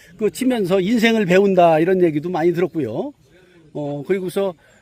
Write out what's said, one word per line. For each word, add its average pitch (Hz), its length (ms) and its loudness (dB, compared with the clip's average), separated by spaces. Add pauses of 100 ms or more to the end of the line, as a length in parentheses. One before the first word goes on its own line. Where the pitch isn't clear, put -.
(180)
그 208 120 -2
치면서 208 520 0
인생을 220 440 2
배운다 180 540 4
이런 180 240 2
얘기도 156 260 -2
많이 170 240 0
들었고요. 165 580 -4 (640)
어, 143 320 -8
그리고서, 185 480 -4 (280)